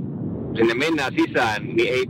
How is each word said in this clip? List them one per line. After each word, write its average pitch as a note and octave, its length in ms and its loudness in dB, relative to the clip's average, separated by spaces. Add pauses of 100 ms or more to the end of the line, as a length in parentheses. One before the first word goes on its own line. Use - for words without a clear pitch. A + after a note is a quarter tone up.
(560)
sinne A2+ 180 4
mennään C#3+ 460 0
sisään, A#2 460 2
niin A2+ 280 0
ei B2+ 160 0